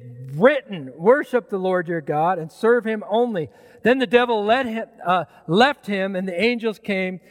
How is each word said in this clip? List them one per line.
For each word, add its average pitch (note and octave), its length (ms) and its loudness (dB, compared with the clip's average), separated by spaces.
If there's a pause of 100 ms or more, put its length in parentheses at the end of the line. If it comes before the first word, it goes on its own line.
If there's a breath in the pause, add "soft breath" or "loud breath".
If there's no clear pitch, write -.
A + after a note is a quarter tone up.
(340)
written, F#3 640 0
'Worship B3 520 2
the G3+ 100 -4
Lord F#3 300 0
your E3+ 100 -4
God D#3+ 400 0
and E3 100 -10
serve A3+ 360 2
him A3 220 -4
only.'" G#3 420 0 (340 soft breath)
Then B3+ 160 2
the B3 80 0
devil A#3+ 380 2
let B3 200 2
him, A3 220 -6 (180)
uh, F3 200 0 (200 soft breath)
left A#3 400 2
him, G3 300 -4
and F#3 100 -4
the F3+ 160 -6
angels A3+ 380 -2
came, F#3 400 -4 (120)